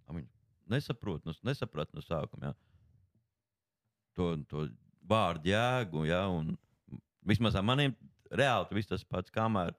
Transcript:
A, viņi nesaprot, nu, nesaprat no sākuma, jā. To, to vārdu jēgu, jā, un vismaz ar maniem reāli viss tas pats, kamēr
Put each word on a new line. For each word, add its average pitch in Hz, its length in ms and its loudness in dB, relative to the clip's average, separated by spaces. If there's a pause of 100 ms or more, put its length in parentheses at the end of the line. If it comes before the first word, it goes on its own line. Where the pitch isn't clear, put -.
A, 76 80 -8
viņi 76 120 -8 (440)
nesaprot, 104 560 -4
nu, 80 80 -6 (120)
nesaprat 78 480 -4
no 73 80 -10
sākuma, - 480 -4
jā. - 20 -6 (1600)
To, 90 160 0 (200)
to 76 140 -4 (400)
vārdu 90 460 2
jēgu, 107 580 0
jā, 87 120 2 (100)
un 82 240 -2 (720)
vismaz 104 280 4
ar 98 120 2
maniem 135 280 2 (360)
reāli 107 460 2
viss 107 140 -2
tas 92 160 -2
pats, - 240 -4
kamēr 107 480 2